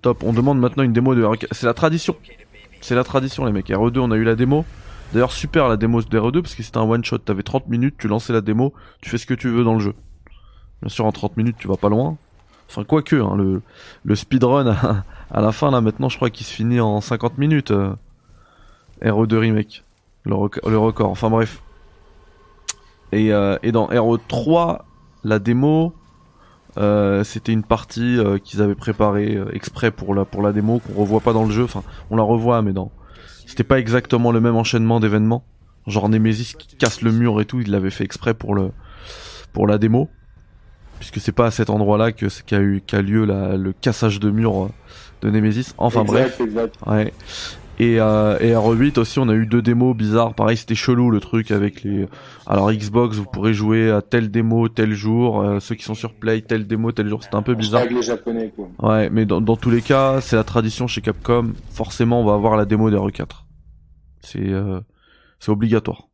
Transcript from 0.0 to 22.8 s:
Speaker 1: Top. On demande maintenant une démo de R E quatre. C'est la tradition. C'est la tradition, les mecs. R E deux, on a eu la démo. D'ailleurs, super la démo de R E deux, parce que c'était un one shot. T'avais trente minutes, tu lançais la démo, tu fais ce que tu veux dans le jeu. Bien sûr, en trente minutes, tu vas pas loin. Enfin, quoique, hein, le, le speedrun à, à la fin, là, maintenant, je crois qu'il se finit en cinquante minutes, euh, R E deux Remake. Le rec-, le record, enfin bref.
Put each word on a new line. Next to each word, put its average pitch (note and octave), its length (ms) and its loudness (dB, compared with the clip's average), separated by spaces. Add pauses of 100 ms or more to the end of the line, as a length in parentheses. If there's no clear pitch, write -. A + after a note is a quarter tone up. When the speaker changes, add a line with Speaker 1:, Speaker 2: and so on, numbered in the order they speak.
Speaker 1:
Top. A#2+ 200 0
On A2+ 100 0
demande C3 260 4
maintenant B2 240 2
une B2 100 2
démo B2+ 220 2
de A#2 80 4
R A2 120 2
E - 20 -4
quatre. - 180 -10
C'est - 120 -4
la A#2 80 2
tradition. E3 420 0 (640)
C'est - 140 -4
la B2 100 2
tradition, C3+ 400 -2
les A2+ 80 0
mecs. F#2+ 160 -2
R G#2 200 2
E - 20 2
deux, B2+ 100 -2
on B2 100 0
a A2 60 2
eu A2+ 80 2
la A2+ 100 2
démo. C3 300 2 (480)
D'ailleurs, A#2+ 200 2
super D3 360 0
la A2+ 80 2
démo A2+ 240 2
de A2+ 180 -2
R A2 100 0
E B2+ 40 -2
deux, F3 100 0
parce D3+ 120 -12
que - 80 -12
c'était A2 160 -6
un A2 100 0
one A#2 160 0
shot. A#2 140 -4
T'avais G2+ 240 -4
trente - 260 -4
minutes, A#2+ 300 -2
tu A2 100 -4
lançais A2+ 240 -2
la A2+ 80 2
démo, A2 320 0 (300)
tu - 80 -14
fais A#2+ 80 -4
ce - 80 -8
que B2+ 80 -2
tu B2 140 -4
veux A#2+ 160 2
dans A2+ 100 2
le A2 60 2
jeu. G2+ 140 -2 (840)
Bien - 80 -8
sûr, A2 160 -4
en G#2+ 80 2
trente - 240 -6
minutes, A2+ 220 0
tu - 100 -12
vas F#2 80 0
pas - 120 0
loin. C#3 280 0 (520)
Enfin, G2+ 160 -10
quoique, D3+ 320 0
hein, G2+ 200 2
le, F#2+ 260 0 (420)
le G#2+ 100 2
speedrun B2+ 540 2
à, G2+ 360 0 (260)
à - 100 -2
la G#2+ 120 2
fin, C#3+ 180 0
là, B2+ 100 2
maintenant, A2+ 280 0
je - 80 -6
crois B2 140 -2
qu'il A2 160 -14
se - 60 -14
finit A#2+ 280 0
en G#2+ 200 0
cinquante A#2 380 -4
minutes, D3 340 0
euh, G2 220 0 (1120)
R A2 200 2
E - 20 0
deux A2 120 2
Remake. A2 460 -2 (400)
Le G2+ 100 -2
rec-, G2+ 320 -4
le A2 120 2
record, G#2+ 320 2
enfin G2+ 180 -2
bref. A2+ 340 0 (1500)